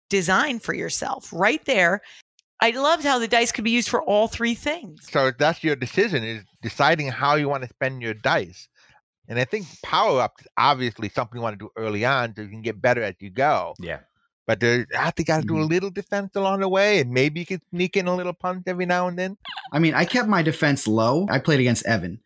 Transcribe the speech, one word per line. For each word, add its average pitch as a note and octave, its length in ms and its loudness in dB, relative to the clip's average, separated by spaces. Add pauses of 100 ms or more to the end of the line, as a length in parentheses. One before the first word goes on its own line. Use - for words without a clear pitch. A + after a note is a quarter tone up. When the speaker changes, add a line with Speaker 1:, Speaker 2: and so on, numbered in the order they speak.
(100)
Speaker 1:
design G3+ 480 2
for E3+ 160 -6
yourself - 580 -6
right G#3 320 0
there. G3 360 2 (600)
I A3+ 100 4
loved C#4+ 340 2
how C#4 140 2
the A3+ 100 -2
dice A#3 240 2
could A3 120 -4
be A3+ 60 2
used A#3 180 2
for - 140 0
all G#3 260 2
three A#3 260 -2
things. C#4 560 -8
Speaker 2:
So C3+ 280 2
that's D3+ 240 2
your D3+ 140 0
decision, C3 480 -2
is A2+ 180 -8 (200)
deciding D3 460 0
how C#3 260 0
you D3 140 0
wanna C3+ 200 -4
spend C3 340 -6
your A2+ 120 -4
dice. G#2+ 540 -2 (600)
And A#2 100 -4
I B2+ 60 2
think G3+ 220 -8 (160)
power-ups, D3+ 640 0 (100)
obviously, B2 520 0
something A#2+ 280 -4
you A#2 60 -8
wanna A2 140 -4
do G2+ 200 -16
early G#2+ 280 -4
on B2 300 0
so A2 80 -12
you G#2 60 -12
can A2 140 -16
get A2 180 -6
better A#2+ 220 2
as G2 180 -4
you G2+ 100 -12
go. G2+ 500 0
Speaker 3:
Yeah. E2 200 -8 (460)
Speaker 2:
But B2+ 140 0
there, A#2+ 260 2 (100)
I D3+ 140 0
think E3 180 -4
you E3 60 4
gotta D#3 120 0
do D#3+ 100 0
a D#3 40 2
Speaker 4:
Mm-hmm. D#3 80 0
Speaker 2:
little F3+ 220 0
defense G3 460 -6
along G3 240 0
the G3 80 0
way, G3 320 4
and B2 100 0
maybe D3 300 2
you E3+ 60 -8
can F#3 140 -6 (100)
sneak F3+ 260 -2
in F#3 100 0
a F3+ 80 0
little F3+ 180 -4
punch F3+ 340 -6
every F#3 200 -4
now F3+ 220 2
and F3 100 -6
then. F#3+ 180 -4 (360)
Speaker 4:
I D3 80 -2
mean, D#3+ 140 4
I D3 100 4
kept A#3 240 0
my G3 140 4
defense D3+ 440 0
low. A#2 420 2
I C3+ 120 0
played D3 200 4
against B2 240 2
Evan. F2+ 420 -2